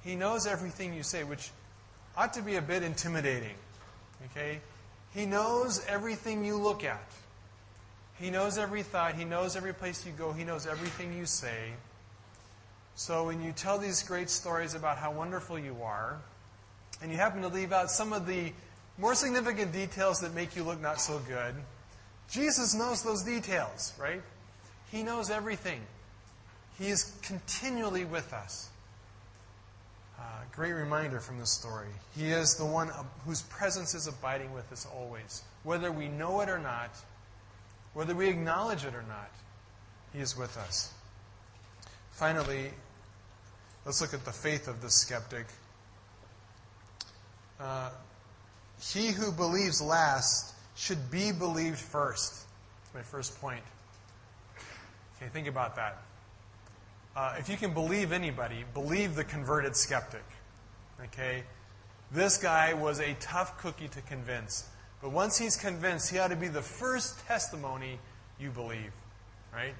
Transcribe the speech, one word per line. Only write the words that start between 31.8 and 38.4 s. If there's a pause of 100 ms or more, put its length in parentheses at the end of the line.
He
is
the
one
ab-, (200)
whose
presence
is
abiding
with
us (100)
always. (200)
Whether
we
know
it
or
not, (1040)
whether
we
acknowledge